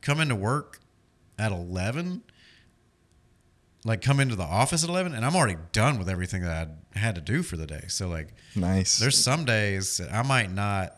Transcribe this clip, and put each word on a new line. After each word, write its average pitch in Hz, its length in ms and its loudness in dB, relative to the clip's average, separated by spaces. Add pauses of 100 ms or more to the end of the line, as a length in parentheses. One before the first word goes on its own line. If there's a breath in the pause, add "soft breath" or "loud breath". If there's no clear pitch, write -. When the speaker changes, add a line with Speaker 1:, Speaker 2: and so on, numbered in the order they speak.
Speaker 1:
come 147 200 0
into 139 160 2
work 120 440 -2 (580)
at 107 120 0
eleven, 101 720 -4 (1600 soft breath)
like, 113 180 0
come 139 180 4
into 127 160 2
the 92 80 -2
office 123 400 2
at 170 60 -4
eleven, 180 240 -2
and 113 100 -4
I'm 147 100 2
already 123 220 4 (160)
done 127 260 4
with 90 100 -4
everything 90 340 -2
that 82 260 -2 (260)
I - 40 -2
had 110 180 -2
to 85 40 -8
do 104 220 -2
for 170 140 -6
the 78 100 -8
day." 73 220 -12
So, 92 200 -4
like, 80 200 -6 (260 loud breath)
Speaker 2:
Nice. 95 440 2
Speaker 1:
there's 131 200 4
some 151 260 2
days 101 520 0
that 80 160 -6
I 107 100 0
might 127 300 2
not 98 460 -2